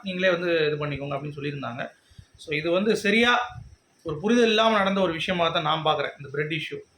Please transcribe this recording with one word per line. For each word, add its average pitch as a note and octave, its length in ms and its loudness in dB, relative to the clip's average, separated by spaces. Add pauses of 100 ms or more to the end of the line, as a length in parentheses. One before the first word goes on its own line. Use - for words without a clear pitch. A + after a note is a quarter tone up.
நீங்களே F#3 280 0
வந்து E3+ 360 2
இது D3 200 -2
பண்ணிக்கோங்க," C#3+ 280 -6
அப்படின்னு D3 240 -8
சொல்லியிருந்தாங்க. C3+ 440 -8 (540)
So - 180 -6
இது D#3 160 -2
வந்து G3+ 260 2
சரியா A3+ 420 4 (640)
ஒரு D3+ 180 -6
புரிதல் A#3 280 4
இல்லாம A3 280 4
நடந்த G3 240 2
ஒரு F3 120 2
விஷயமா E3+ 360 0
தான் E3 140 0
நான் D#3 220 0
பார்க்குறேன், D3 320 0
இந்த C#3 160 -16
பிரெட் D3+ 200 -4
இஷ்யூ. D3+ 260 -6 (180)